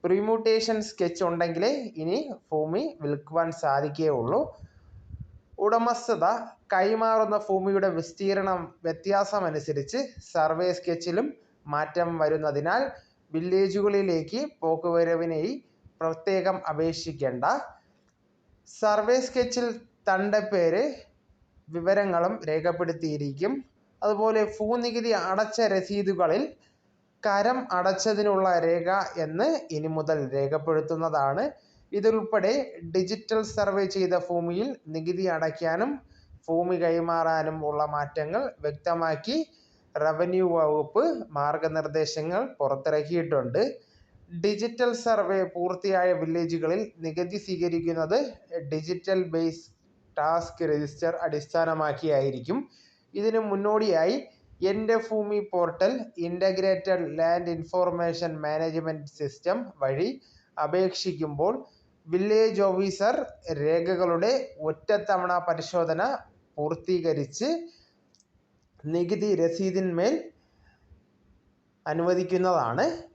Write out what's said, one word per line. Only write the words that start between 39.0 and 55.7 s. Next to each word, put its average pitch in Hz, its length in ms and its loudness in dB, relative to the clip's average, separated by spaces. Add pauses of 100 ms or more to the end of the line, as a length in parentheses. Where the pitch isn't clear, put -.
റവന്യൂ 175 540 2
വകുപ്പ് 156 560 2 (280)
മാർഗനിർദ്ദേശങ്ങൾ 156 1080 -2 (120)
പുറത്തിറക്കിയിട്ടുണ്ട്. 147 1080 0 (840)
ഡിജിറ്റൽ 233 500 0
സർവേ 202 500 2
പൂർത്തിയായ 180 680 0
വില്ലേജുകളിൽ 165 680 0 (180)
നികുതി 175 400 -4
സ്വീകരിക്കുന്നത് 170 800 0 (500)
ഡിജിറ്റൽ 180 600 -2
ബേസ് 165 360 -2 (500)
ടാസ്ക് 165 480 0
രജിസ്റ്റർ 151 580 -2
അടിസ്ഥാനമാക്കിയായിരിക്കും. 151 1400 0 (540)
ഇതിനു 220 260 0
മുന്നോടിയായി 208 760 2 (440)
എൻ്റെ 214 360 2
ഭൂമി 214 500 0
പോർട്ടൽ 175 440 2 (280)